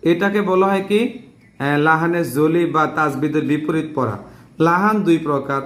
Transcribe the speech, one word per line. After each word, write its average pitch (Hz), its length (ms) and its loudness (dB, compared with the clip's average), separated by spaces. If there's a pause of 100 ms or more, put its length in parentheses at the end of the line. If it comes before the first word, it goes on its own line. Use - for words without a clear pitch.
এটাকে 196 400 0
বলা 185 240 2
হয় 196 220 0
কি? 220 300 0 (400)
হ্যাঁ, 143 200 0
লাহানে 160 460 2
জলি 156 420 2
বা 151 200 0
তাজবিদের 151 560 -2
বিপরীত 151 520 -2
পড়া। 110 240 -4 (420)
লাহান 190 420 2
দুই 165 160 2
প্রকার 139 480 -4